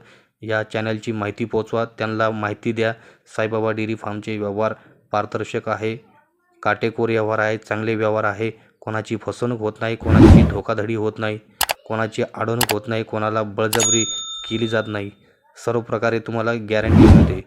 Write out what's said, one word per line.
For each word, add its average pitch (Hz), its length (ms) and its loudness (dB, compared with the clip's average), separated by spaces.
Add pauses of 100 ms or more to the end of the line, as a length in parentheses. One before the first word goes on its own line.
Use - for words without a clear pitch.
(440)
या 107 200 -2
चॅनलची 110 480 -4
माहिती 104 340 -4
पोहोचवा, 113 400 -2
त्यांना 110 440 -2
माहिती 107 420 -4
द्या. 113 220 -2 (420)
साईबाबा 110 360 -2
डेअरी 110 240 -4
फार्मचे 107 420 -8
व्यवहार 104 360 -2 (380)
पारदर्शक 107 580 -4
आहे, 110 280 -4 (680)
काटेकोर 113 460 0
व्यवहार 110 300 0
आहे, 107 180 0
चांगले 110 380 -4
व्यवहार 107 280 0
आहे, 107 280 -2 (300)
कोणाची 110 360 -6
फसवणूक 120 420 -6
होत 107 220 -4
नाही, 113 140 -2
कोणाची - 540 8
धोकाधडी 107 460 -4
होत 107 220 -2
नाही, 107 220 -4 (480)
कोणाची 110 360 -2 (100)
अडवणूक 117 380 -2
होत 104 160 -2
नाही, 113 160 -2
कोणाला 107 400 -2
बळजबरी 107 600 0 (460)
केली 113 180 -4
जात 110 200 -2
नाही, 101 240 -8 (540)
सर्व 117 160 -2
प्रकारे 113 380 -2
तुम्हाला 113 340 -4
गॅरंटी 107 640 6
मिळते. - 320 4